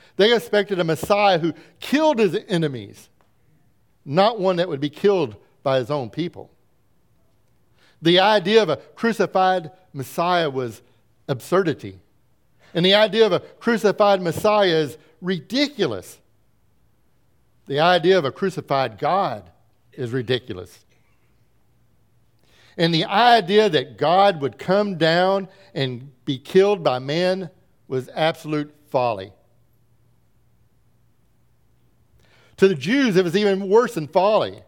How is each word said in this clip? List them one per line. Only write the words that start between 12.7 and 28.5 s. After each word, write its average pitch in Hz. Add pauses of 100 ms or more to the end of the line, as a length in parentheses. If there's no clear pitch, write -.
And 175
the 190
idea 220
of 202
a 160
crucified 202
Messiah 190
is 151 (220)
ridiculous. 185 (1500)
The 139
idea 175
of 151
a 127
crucified 135
God 147 (440)
is 123
ridiculous. 113 (1900)
And 170
the 165
idea 214
that 135
God 180
would 131
come 196
down 185 (240)
and 131 (140)
be 135
killed 190
by 127
man 175 (360)
was 131
absolute 156 (140)